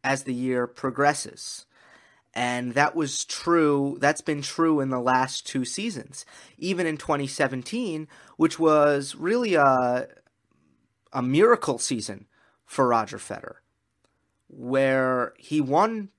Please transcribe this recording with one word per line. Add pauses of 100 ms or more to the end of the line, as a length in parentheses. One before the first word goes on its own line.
as
the
year
progresses. (720)
And
that
was
true,
that's
been
true
in
the
last
two
seasons, (320)
even
in
twenty
seventeen, (300)
which
was
really
a, (1040)
a
miracle
season (400)
for
Roger
Federer, (920)
where
he
won